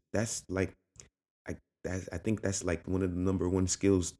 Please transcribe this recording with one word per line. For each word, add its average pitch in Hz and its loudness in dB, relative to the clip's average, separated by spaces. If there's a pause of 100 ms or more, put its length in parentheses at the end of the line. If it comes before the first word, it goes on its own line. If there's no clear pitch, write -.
(140)
That's, 110 -2
like, 92 0 (760)
I, 82 -6 (280)
that's, 92 -6
I 90 -4
think 107 -2
that's, 98 0
like, 87 -2
one 92 0
of 90 0
the 90 -2
number 90 2
one 92 2
skills 92 2